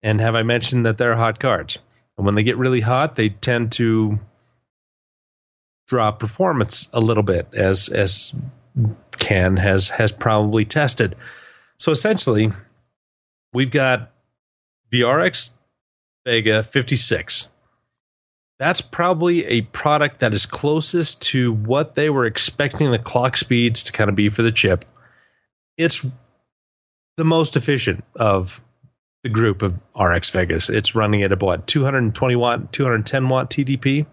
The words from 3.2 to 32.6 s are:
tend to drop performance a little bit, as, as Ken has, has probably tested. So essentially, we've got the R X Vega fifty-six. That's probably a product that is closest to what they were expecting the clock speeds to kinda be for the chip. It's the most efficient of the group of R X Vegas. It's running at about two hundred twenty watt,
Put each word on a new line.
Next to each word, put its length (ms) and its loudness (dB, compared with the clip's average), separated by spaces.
tend 440 -2
to 440 0
drop 320 0
performance 760 -2
a 80 0
little 220 2
bit, 300 -2
as, 360 2
as 440 0
Ken 380 2
has, 320 2
has 240 0
probably 500 2
tested. 520 -2
So 120 0
essentially, 600 0
we've 180 -2
got 400 0
the 120 2
R 180 2
X 360 -2
Vega 380 2
fifty-six. 880 -2
That's 220 -2
probably 640 0
a 160 0
product 580 0
that 160 0
is 100 2
closest 760 -2
to 280 0
what 440 -2
they 160 0
were 160 2
expecting 640 -2
the 80 2
clock 360 -2
speeds 500 2
to 60 -4
kinda 220 0
be 160 4
for 140 -2
the 80 4
chip. 340 0
It's 280 0
the 60 -2
most 340 2
efficient 460 -2
of 460 0
the 60 -6
group 340 0
of 180 -2
R 180 2
X 160 0
Vegas. 400 -2
It's 240 -2
running 300 2
at 80 2
about 340 0
two 180 0
hundred 300 0
twenty 220 0
watt, 360 0